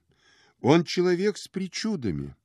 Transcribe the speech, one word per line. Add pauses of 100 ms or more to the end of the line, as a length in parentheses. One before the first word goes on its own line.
(600)
"Он
человек
с
причудами".